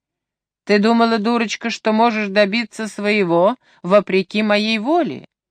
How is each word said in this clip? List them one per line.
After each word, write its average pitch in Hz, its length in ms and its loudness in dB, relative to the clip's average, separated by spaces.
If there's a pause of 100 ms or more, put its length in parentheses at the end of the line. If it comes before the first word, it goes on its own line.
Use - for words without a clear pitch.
(640)
Ты 208 140 2
думала, 226 400 2
дурочка, 226 500 -4
что 220 240 -2
можешь 214 380 0
добиться 208 580 -2
своего 202 680 0 (260)
вопреки 196 600 0
моей 214 360 0
воле? 247 500 -4 (220)